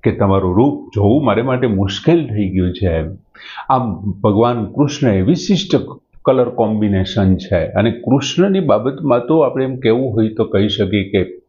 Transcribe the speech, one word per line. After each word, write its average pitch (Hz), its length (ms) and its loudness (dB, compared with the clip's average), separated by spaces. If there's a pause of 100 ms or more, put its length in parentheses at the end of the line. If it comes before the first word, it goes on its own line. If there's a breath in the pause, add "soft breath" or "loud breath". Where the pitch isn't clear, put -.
કે 113 100 2
તમારું 98 440 2
રૂપ 147 380 2
જોવું 107 300 2
મારે 110 180 2
માટે 127 240 -2
મુશ્કેલ 113 600 0
થઈ 104 220 -4
ગયું 90 240 0
છે 98 140 -4
એમ. 82 300 -2 (520 loud breath)
આમ 107 440 -2 (100)
ભગવાન 113 420 2
કૃષ્ણએ 131 560 0
વિશિષ્ટ 160 560 0 (480)
કલર 127 240 2
કોમ્બિનેશન 104 880 0
છે 90 200 -2
અને 104 340 0
કૃષ્ણની 175 720 0
બાબતમાં 139 680 0
તો 160 120 2
આપણે 131 260 2
એમ 127 120 -6
કહેવું 123 360 0
હોય 110 160 2
તો 110 160 -2
કહી 101 240 0
શકીએ 98 420 -2
કે 98 140 0 (240)